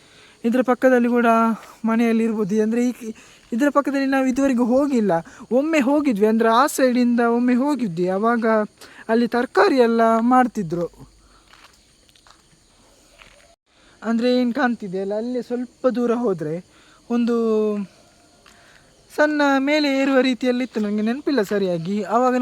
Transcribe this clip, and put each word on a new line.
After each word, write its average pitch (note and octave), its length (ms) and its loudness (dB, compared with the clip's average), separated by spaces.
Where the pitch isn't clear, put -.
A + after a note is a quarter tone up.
ಇದರ A#3+ 160 2
ಪಕ್ಕದಲ್ಲಿ B3 460 2
ಕೂಡ A#3 120 2
ಮನೆಯಲ್ಲಿ A3+ 400 2
ಇರ್ಬೋದು. G#3+ 380 -2
ಅಂದ್ರೆ A#3 220 -2
ಈ B3 100 -2
ಕಿ-, A3 160 -12
ಇದರ C4+ 220 0
ಪಕ್ಕದಲ್ಲಿ C#4 380 0
ನಾವು C4 180 0
ಇದುವರೆಗೂ C4 320 0
ಹೋಗಿಲ್ಲ. C4 380 2
ಒಮ್ಮೆ D#4 300 0
ಹೋಗಿದ್ವಿ, C#4 440 0
ಅಂದ್ರೆ A3+ 160 2
ಆ - 20 4
ಸೈಡಿಂದ A#3+ 440 2
ಒಮ್ಮೆ B3 260 0
ಹೋಗಿದ್ವಿ. A3 440 -2
ಆವಾಗ A3+ 300 0
ಅಲ್ಲಿ A#3 240 2
ತರಕಾರಿ C4+ 440 2
ಎಲ್ಲ A3+ 140 2
ಮಾಡ್ತಿದ್ರು. G3+ 540 0
ಅಂದ್ರೆ A#3 300 0
ಏನ್ A#3+ 220 0
ಕಾಣ್ತಿದೆ G#3+ 440 -4
ಅಲ್ಲ, G3 180 -4
ಅಲ್ಲೇ B3 280 -6
ಸ್ವಲ್ಪ B3 360 -8
ದೂರ A#3+ 160 0
ಹೋದ್ರೆ E3 320 -4
ಒಂದು A#3 200 -2
ಸಣ್ಣ D4+ 260 0
ಮೇಲೆ D4 200 0
ಏರುವ C4+ 200 2
ರೀತಿಯಲ್ಲಿ B3+ 460 -2
ಇತ್ತು, A#3 180 -6
ನಂಗೆ G#3 240 -4
ನೆನಪಿಲ್ಲ C4+ 420 -2
ಸರಿಯಾಗಿ. G3 520 -4
ಆವಾಗ B3 280 2